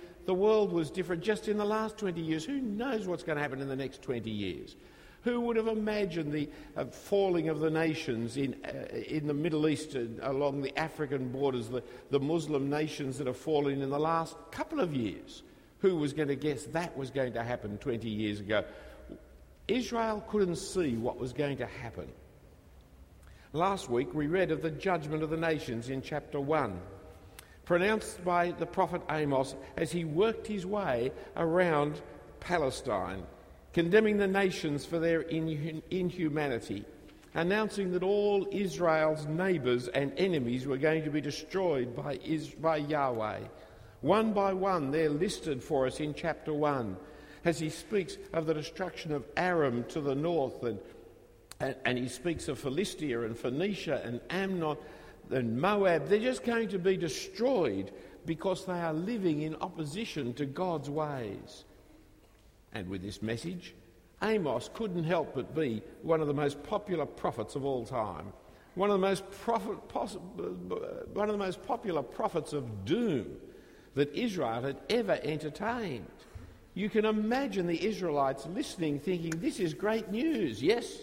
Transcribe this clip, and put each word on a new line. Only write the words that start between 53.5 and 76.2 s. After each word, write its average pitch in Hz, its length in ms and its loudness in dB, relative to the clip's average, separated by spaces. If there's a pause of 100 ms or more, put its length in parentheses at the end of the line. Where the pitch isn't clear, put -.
and 117 160 -4 (120)
Ammon 175 460 0 (520)
and 120 320 0
Moab. 180 460 4
They're 196 100 6
just 247 260 0
going 226 260 2
to 190 100 -2
be 190 180 4
destroyed 160 960 0 (320)
because 165 400 -2
they 180 160 -2
are 165 120 0
living 175 500 0
in 156 180 -4
opposition 160 720 -4
to 143 140 -2
God's 156 420 -2
ways. 143 760 -4 (1080)
And 98 160 -6
with 95 140 -6
this 101 220 -8
message, 139 500 -6 (480)
Amos 185 540 2
couldn't 180 300 -2
help 165 280 2
but 127 220 -4
be 123 260 0 (220)
one 160 180 4
of 151 60 0
the 143 80 2
most 143 260 0
popular 185 460 -2
prophets - 480 -4
of 135 100 -2
all 131 180 0
time, 101 480 -4 (440)
one 202 160 4
of - 20 6
the 190 140 6
most 196 240 2
prophet-, 214 560 -2
poss-, 226 320 -4 (920)
one 208 160 2
of - 20 2
the 202 120 0
most 185 200 -4
popular 180 400 0
prophets 180 500 -2
of 113 320 -4
doom 165 520 2 (580)
that 143 180 2
Israel 170 480 0
had 139 160 -2 (100)
ever 208 360 2
entertained. 160 800 -4 (720)